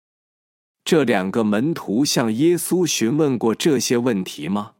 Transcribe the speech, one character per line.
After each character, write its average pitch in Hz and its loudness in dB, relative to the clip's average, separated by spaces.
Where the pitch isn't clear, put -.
这 156 4
两 98 0
个 113 0
门 107 0
徒 117 -2
向 123 0
耶 160 2
稣 165 0
询 117 0
问 143 0
过 110 0
这 143 2
些 120 0
问 117 0
题 78 -10
吗？ 104 -6